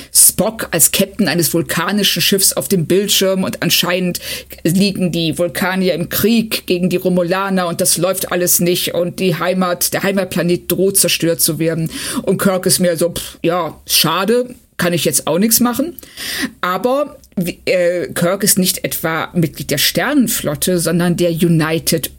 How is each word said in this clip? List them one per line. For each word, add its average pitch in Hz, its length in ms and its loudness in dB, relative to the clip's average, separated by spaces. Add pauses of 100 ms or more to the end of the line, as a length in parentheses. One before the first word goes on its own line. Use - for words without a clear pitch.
(120)
Spock - 600 2
als 170 180 2
Captain 196 380 0
eines 156 260 0
vulkanischen 175 680 0
Schiffs - 320 2
auf - 140 -2
dem 175 200 2
Bildschirm 190 580 2
und - 180 -4
anscheinend 175 560 0 (460)
liegen 190 480 2
die 165 260 0
Vulkanier 180 560 0
im 165 140 -4
Krieg - 580 0
gegen 180 240 0
die 175 60 2
Romulaner 180 720 0
und 170 120 -4
das 175 160 2
läuft 185 360 -2
alles 180 260 2
nicht 175 360 0
und 175 260 -2
die 185 160 2
Heimat, 180 560 0
der - 100 -2
Heimatplanet 180 680 0
droht 190 260 2
zerstört 165 440 0
zu 156 200 -2
werden. 160 300 -2 (320)
Und 190 180 0
Kirk 185 260 0
ist 180 140 2
mehr 175 160 2
so, 170 140 0
pff, - 340 -10
ja, 170 420 -2
schade, 196 680 2 (260)
kann 175 140 0
ich 165 120 0
jetzt - 240 0
auch 156 100 2
nichts 226 220 2
machen. 247 340 0 (680)
Aber, 247 580 -2 (480)
äh, 175 480 2
Kirk 190 280 0
ist 202 160 2
nicht - 260 0
etwa - 480 -4
Mitglied 160 380 -2
der 147 80 0
Sternenflotte, 180 1040 0
sondern 170 360 0
der 170 140 2
United 165 880 2